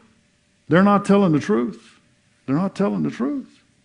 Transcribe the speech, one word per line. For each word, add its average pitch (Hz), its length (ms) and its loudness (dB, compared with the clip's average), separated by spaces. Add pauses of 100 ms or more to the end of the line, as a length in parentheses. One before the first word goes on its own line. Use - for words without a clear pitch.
(680)
they're 170 140 4
not 202 220 4
telling 196 280 2
the 151 60 2
truth. - 600 -6 (460)
They're 135 100 -2
not 190 180 -4
telling 202 280 -2
the 147 80 -4
truth. 269 520 -8 (220)